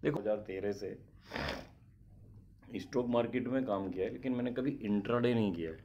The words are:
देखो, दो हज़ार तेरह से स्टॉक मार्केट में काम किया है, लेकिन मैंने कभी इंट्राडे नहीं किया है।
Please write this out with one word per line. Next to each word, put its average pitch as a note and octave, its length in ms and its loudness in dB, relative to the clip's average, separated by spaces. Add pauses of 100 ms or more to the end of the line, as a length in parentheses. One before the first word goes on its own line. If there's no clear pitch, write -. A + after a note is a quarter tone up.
देखो, D3 140 4
दो - 40 0
हज़ार G#2+ 160 2
तेरह G2+ 360 -2
से G2 260 -4 (1800)
स्टॉक B2 300 0
मार्केट A#2 420 2
में B2+ 160 2
काम G2 260 0
किया F#2 140 0
है, A#2 80 -2
लेकिन C3 200 -2
मैंने B2 200 0
कभी B2+ 180 0
इंट्राडे A#2 640 2
नहीं G#2+ 180 4
किया E2 180 -2
है। D#2+ 140 -10